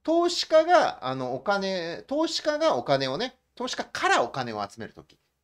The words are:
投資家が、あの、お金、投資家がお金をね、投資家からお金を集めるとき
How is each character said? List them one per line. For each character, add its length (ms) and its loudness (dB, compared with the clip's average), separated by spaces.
投 240 4
資 200 -4
家 160 6
が、 420 4
あ 80 -2
の、 200 -4
お 60 -6
金、 640 -4
投 220 0
資 140 -6
家 160 -2
が 180 2
お 80 -4
金 240 2
を 100 -2
ね、 180 -8
投 100 -8
資 100 -8
家 80 -4
か 240 -2
ら 140 4
お 60 -2
金 240 -6
を 160 -4
集 120 -16
め 60 -10
る 60 -16
と 100 -20
き 160 -20